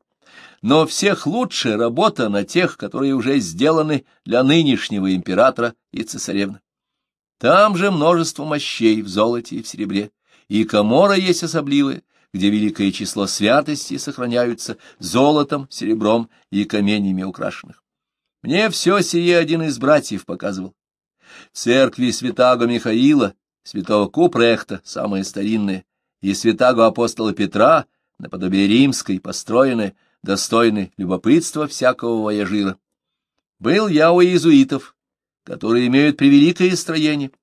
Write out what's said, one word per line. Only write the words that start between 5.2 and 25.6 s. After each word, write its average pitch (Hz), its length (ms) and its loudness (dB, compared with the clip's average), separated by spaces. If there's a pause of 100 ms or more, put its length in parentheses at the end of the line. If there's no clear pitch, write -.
и - 120 -8
цесаревны. 101 580 -6 (760)
Там 190 380 4
же 190 160 0
множество 160 540 0
мощей 117 560 0
в 104 80 -12
золоте 117 480 -2
и 117 40 -10
в - 60 -18
серебре, 101 440 -6 (360)
и 107 160 0
комора 123 520 4
есть 185 280 0
особливая, 143 600 -4 (300)
где 95 160 0
великое 104 440 0
число 101 340 -6
святостей 139 720 -2
сохраняются 120 800 -6 (220)
золотом, 139 720 0
серебром 110 600 0 (200)
и 101 140 -2
каменями 101 600 -2
украшенных. - 600 -12 (580)
Мне 190 280 -2
все 190 320 0
сие 175 360 0
один 165 260 0
из 143 160 -4
братьев 135 460 0
показывал. 92 480 -10 (800)
Церкви 127 600 0
святаго 123 560 0
Михаила, 120 680 2 (300)
святого 104 440 -2
Купрехта, 117 800 0
самые 98 400 -6
старинные, 101 580 -4 (380)